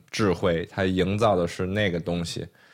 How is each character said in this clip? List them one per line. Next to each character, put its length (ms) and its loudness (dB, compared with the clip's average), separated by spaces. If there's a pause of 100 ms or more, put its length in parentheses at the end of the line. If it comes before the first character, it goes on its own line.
(120)
智 200 2
慧， 400 0
他 140 0
营 320 2
造 180 4
的 120 2
是 180 -4
那 240 0
个 100 -2
东 240 -2
西。 240 -8 (260)